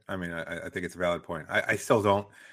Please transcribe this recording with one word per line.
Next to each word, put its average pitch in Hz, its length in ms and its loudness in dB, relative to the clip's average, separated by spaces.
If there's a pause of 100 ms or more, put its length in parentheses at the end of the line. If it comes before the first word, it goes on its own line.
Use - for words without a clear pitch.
I 98 80 -4
mean, 87 160 -4
I, 82 340 -6
I 87 40 -10
think 90 160 -4
it's 87 100 -8
a 85 40 -8
valid 87 220 2
point. 80 280 -8
I, 104 180 2
I 113 80 2
still 113 260 4
don't 104 260 4 (260)